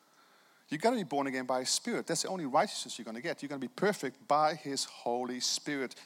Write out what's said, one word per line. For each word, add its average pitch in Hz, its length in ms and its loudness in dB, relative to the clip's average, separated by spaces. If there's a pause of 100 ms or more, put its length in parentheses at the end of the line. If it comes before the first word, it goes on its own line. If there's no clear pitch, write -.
(680)
You 151 80 -2
gotta 226 180 4
be 208 80 0
born 139 240 0
again 131 180 -2
by 127 140 2
his 131 100 -2
Spirit. 190 380 0
That's 165 140 0
the - 80 -4
only 185 160 -2
righteousness 147 520 0
you're 113 80 -10
gonna 113 160 -8
get. 156 220 -4
You're 139 60 -6
gonna 143 100 -6
be 127 80 -4
perfect 147 600 -2
by 156 280 6
his 139 300 -4
Holy 123 560 -4
Spirit 135 540 -2 (100)